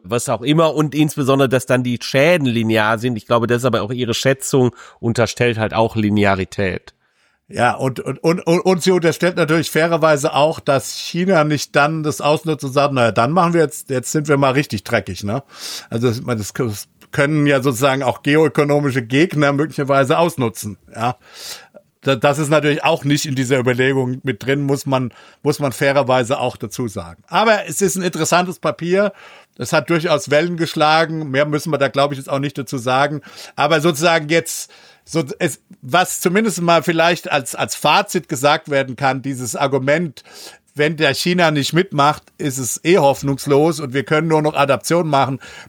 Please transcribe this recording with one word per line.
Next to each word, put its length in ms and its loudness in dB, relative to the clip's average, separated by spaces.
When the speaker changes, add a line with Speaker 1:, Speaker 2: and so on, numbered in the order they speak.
Speaker 1:
was 240 -4
auch 140 -4
immer 300 4
und 220 -2
insbesondere, 540 2
dass 180 0
dann 160 0
die 180 -4
Schäden 460 2
linear 520 2
sind. 180 -2
Ich 100 -10
glaube, 220 2
das 140 2
ist 20 -4
aber 180 0
auch 80 -6
ihre 240 -4
Schätzung, 560 2
unterstellt 580 0
halt 160 -2
auch 220 0
Linearität. 960 0
Speaker 2:
Ja, 260 0
und, 240 -4
und, 240 -8
und, 240 0
und, 140 2
und 200 2
sie 120 2
unterstellt 440 0
natürlich 360 0
fairerweise 640 2
auch, 260 2
dass 360 -2
China 460 0
nicht 320 -2
dann 300 0
das 160 -4
ausnutzt 440 -2
und 80 -6
sagt, 220 2
naja, 160 2
dann 220 0
machen 220 2
wir 80 4
jetzt, 280 -4
jetzt 220 -4
sind 160 -2
wir 80 4
mal 160 2
richtig 320 -2
dreckig, 400 -2
ne? 180 -4
Also, 180 -2
das, 160 -2
das 0 -
können 380 0
ja 120 2
sozusagen 440 0
auch 180 -2
geoökonomische 800 2
Gegner 500 2
möglicherweise 640 0
ausnutzen, 640 -2
ja. 220 -4
Da, 120 0
das 240 2
ist 100 -2
natürlich 360 2
auch 200 0
nicht 220 0
in 80 -4
dieser 240 0
Überlegung 640 0
mit 240 -6
drin, 160 0
muss 240 -2
man, 260 -2
muss 160 0
man 140 -2
fairerweise 640 2
auch 180 -4
dazu 320 -8
sagen. 380 -12
Aber 400 0
es 160 -4
ist 140 0
ein 60 -4
interessantes 560 -2
Papier. 540 -2
Es 160 -4
hat 160 0
durchaus 400 0
Wellen 260 2
geschlagen. 760 0
Mehr 140 2
müssen 260 -2
wir 60 0
da, 120 2
glaube 260 0
ich, 40 -8
jetzt 120 -14
auch 80 -2
nicht 180 -6
dazu 220 -8
sagen. 420 0
Aber 280 2
sozusagen 480 2
jetzt, 400 -2
so, 180 -4
es, 220 -4
was 400 -2
zumindest 400 0
mal 200 4
vielleicht 480 0
als, 240 -2
als 200 -6
Fazit 560 0
gesagt 400 0
werden 260 -2
kann, 240 -2
dieses 340 -8
Argument, 680 -2
wenn 200 0
der 180 2
China 360 2
nicht 220 -2
mitmacht, 500 2
ist 180 -4
es 280 -6
eh 140 4
hoffnungslos 840 2
und 120 -8
wir 120 -2
können 240 0
nur 120 2
noch 140 -2
Adaption 540 0
machen. 320 0